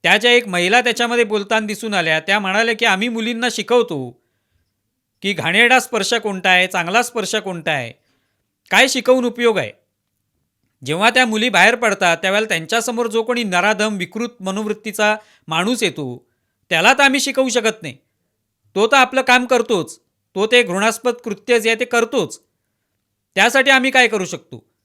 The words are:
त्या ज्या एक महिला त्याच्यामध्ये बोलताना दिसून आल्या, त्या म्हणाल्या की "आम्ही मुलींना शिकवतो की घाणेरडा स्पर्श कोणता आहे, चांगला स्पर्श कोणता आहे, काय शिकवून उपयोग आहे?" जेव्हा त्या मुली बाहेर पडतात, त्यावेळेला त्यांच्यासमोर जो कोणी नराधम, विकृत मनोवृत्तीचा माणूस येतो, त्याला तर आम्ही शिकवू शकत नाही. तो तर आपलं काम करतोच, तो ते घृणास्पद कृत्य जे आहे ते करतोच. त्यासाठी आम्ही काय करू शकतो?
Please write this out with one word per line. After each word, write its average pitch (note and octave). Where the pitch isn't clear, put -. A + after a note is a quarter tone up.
त्या F3
ज्या A#3+
एक A#3+
महिला F#3
त्याच्यामध्ये A#3+
बोलताना G#3+
दिसून G#3
आल्या, D#3+
त्या G3
म्हणाल्या G#3+
की A3+
"आम्ही G#3
मुलींना A3+
शिकवतो G3
की G3
घाणेरडा G3+
स्पर्श A#3
कोणता G3
आहे, F#3
चांगला F#3
स्पर्श A3
कोणता F3
आहे, B2
काय B3
शिकवून B3+
उपयोग A#3
आहे?" A#2+
जेव्हा F3
त्या B3
मुली A3
बाहेर G3+
पडतात, G3
त्यावेळेला G3+
त्यांच्यासमोर A3
जो A3+
कोणी A#3+
नराधम, G#3
विकृत G#3+
मनोवृत्तीचा G#3
माणूस F#3+
येतो, C#3
त्याला F3+
तर C4+
आम्ही C4+
शिकवू C4
शकत A3
नाही. C#3
तो G#3
तर C#4
आपलं C4
काम B3
करतोच, A3+
तो G3
ते B3
घृणास्पद G#3+
कृत्य A#3
जे A3
आहे A3+
ते B3
करतोच. A#3+
त्यासाठी A#3+
आम्ही C4
काय B3+
करू G3+
शकतो? -